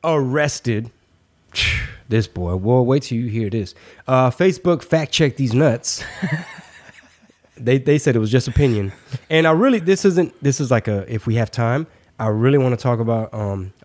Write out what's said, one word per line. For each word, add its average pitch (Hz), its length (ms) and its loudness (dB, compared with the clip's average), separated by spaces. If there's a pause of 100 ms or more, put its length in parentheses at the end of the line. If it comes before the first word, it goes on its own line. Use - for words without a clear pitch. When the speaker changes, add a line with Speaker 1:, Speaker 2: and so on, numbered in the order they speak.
Speaker 1:
arrested. 135 840 -2 (640)
<sighs> - 60 -4 (480)
This 110 180 0
boy. 90 300 -4
Well, 120 280 2
wait 131 200 0
till 120 120 -6
you 120 120 -4
hear 110 200 -4
this. 101 260 -6 (320)
Uh, 131 240 2
Facebook 175 540 0
fact 160 280 -2
check 147 260 0
these 123 160 0
nuts. 127 500 0 (160)
<laughs> 160 420 -6 (960)
They, 127 220 0
they 147 200 2
said 131 180 2
it - 20 2
was 110 120 0
just 127 180 2
opinion. 110 440 2 (180)
Speaker 2:
<laughs> - 200 -12
Speaker 1:
And 160 160 4
I 160 60 6
really, 233 260 4
this 190 260 0
isn't, 180 380 2
this 135 180 0
is 131 100 -2
like 113 180 2
a, 101 240 -4
if 110 140 -6
we 113 100 0
have 113 140 0
time, 123 360 -2 (320)
I 110 100 -2
really 120 300 2
wanna 127 180 2
talk 120 240 -2
about, 113 340 -2
um, 98 380 -4 (120)